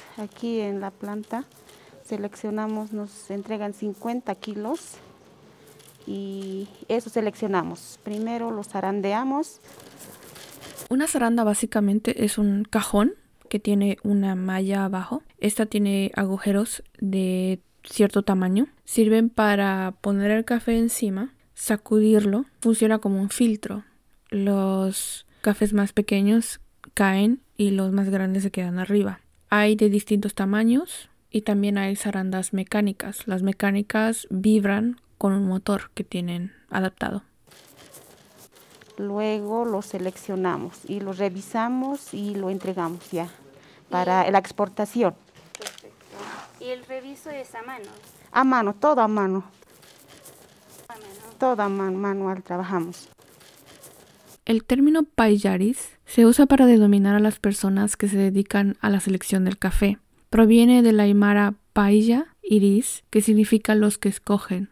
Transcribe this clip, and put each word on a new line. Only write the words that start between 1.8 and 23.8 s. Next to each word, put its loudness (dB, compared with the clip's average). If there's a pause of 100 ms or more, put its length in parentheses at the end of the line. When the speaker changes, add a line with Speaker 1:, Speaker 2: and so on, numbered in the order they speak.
Speaker 1:
seleccionamos, -8
nos -12
entregan -8
cincuenta -8
kilos -10 (1120)
y -12 (180)
eso -4
seleccionamos. -4
Primero -8
lo -8
zarandeamos. -4 (1300)
Speaker 2:
Una 0
zaranda 0
básicamente 0
es -4
un 0
cajón 0 (340)
que -4
tiene 0
una 0
malla -2
abajo. -6 (160)
Esta -2
tiene -2
agujeros -2 (160)
de -2 (240)
cierto 2
tamaño. 2 (160)
Sirven 2
para 0
poner 0
el 0
café 0
encima, -2 (180)
sacudirlo. 2 (140)
Funciona 2
como -2
un -2
filtro. -2 (480)